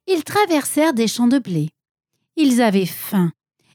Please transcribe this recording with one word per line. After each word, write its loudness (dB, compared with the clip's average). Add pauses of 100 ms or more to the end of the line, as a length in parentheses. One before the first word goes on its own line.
ils -2
traversèrent 0
des 0
champs -2
de 2
blé. -4 (680)
Ils 2
avaient 2
faim -4 (420)